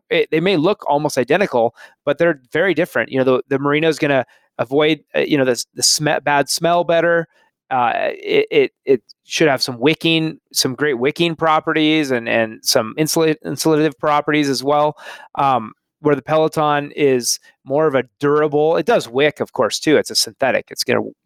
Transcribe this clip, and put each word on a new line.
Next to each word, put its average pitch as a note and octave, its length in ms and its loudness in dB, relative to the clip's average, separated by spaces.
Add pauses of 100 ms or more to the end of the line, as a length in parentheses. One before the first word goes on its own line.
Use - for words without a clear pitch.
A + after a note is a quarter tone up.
it, D#3+ 220 0
they D#3 80 0
may F#3+ 160 0
look E3+ 340 -2
almost D3 280 -2
identical, B2 580 0 (300)
but C#3+ 140 0
they're E3 220 0 (100)
very F3 220 0
different. C3 380 -2
You C3 80 0
know, B2+ 60 0
the, B2+ 240 2
the C#3 100 -2
merino D3 300 0
is C#3+ 100 -2
gonna C#3 260 0 (320)
avoid, D3 460 0 (100)
uh, D3 60 0
you D3 180 0
know, C3+ 80 2
the, A#2+ 180 0 (120)
the B2 80 -6
sm-, D3+ 400 0
bad C#3+ 260 0
smell E3+ 360 0
better. E3 420 0 (420)
Uh, B2 440 -2
it, C#3 380 0
it, C#3 200 2 (140)
it C3+ 180 2 (200)
should - 240 0
have C3 120 0
some B2 200 -8
wicking, D#3+ 600 0 (120)
some C3 240 -2
great C#3+ 200 -2
wicking D3+ 400 -2
properties D#3 760 0
and, A#2 180 -2
and A2+ 340 -2
some A2+ 340 0
insula-, D#3+ 380 0 (100)
insulative D#3 520 0
properties D3 500 0
as B2+ 160 -2
well. D3 320 0 (400)
Um, B2+ 360 -2 (300)
where D3 140 2
the C3 60 -2
Peloton D3+ 680 -2
is C3 480 0 (240)
more D3 240 0
of C3+ 80 0
a B2+ 80 0 (160)
durable, D3+ 560 0
it E3 100 -2
does G#3+ 220 0
wick, C3+ 320 0
of A#2 140 -8
course, A2 260 0
too. D3+ 160 2
It's A#2+ 160 0
a A2 40 -6
synthetic. A2+ 540 -2
It's - 140 -8
gonna A#2 180 0 (240)